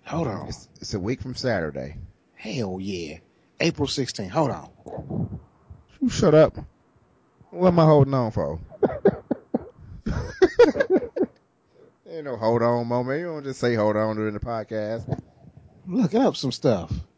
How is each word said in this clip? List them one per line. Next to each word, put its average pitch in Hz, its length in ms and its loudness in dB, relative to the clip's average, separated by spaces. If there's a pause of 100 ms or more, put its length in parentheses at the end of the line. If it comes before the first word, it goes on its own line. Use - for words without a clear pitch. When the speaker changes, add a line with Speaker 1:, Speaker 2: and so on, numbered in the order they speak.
Speaker 1:
Hold 156 220 -2
on. 78 220 -6
Speaker 2:
It's, - 200 -16 (100)
it's - 140 -10
a 101 60 -4
week 113 220 -4
from 127 120 -10
Saturday. 78 640 -4 (380)
Speaker 1:
Hell 117 440 -6
yeah. 90 380 -8 (420)
April 147 280 -2
sixteenth. 113 460 -6
Hold 143 180 0
on. - 880 -10 (600)
Speaker 2:
You 254 100 0
shut - 260 4
up. 156 220 6 (920)
What 180 200 2
am 170 100 4
I 156 60 8
holding 139 280 8
on 120 180 0
for? 80 280 -4 (240)
<laughs> - 1400 -4 (1900)
Ain't 160 180 -12
no 127 120 -6
hold 113 240 2
on 120 260 2
moment. 123 320 -2
You 175 80 -6
don't 151 160 -8
just 135 160 -10
say 120 160 2
hold 104 220 2
on 110 180 0
during 107 180 -2
the 101 60 -6
podcast. 110 840 -6 (680)
Speaker 1:
Looking 202 340 2
up 208 140 2
some 131 160 -4
stuff. 107 400 0 (260)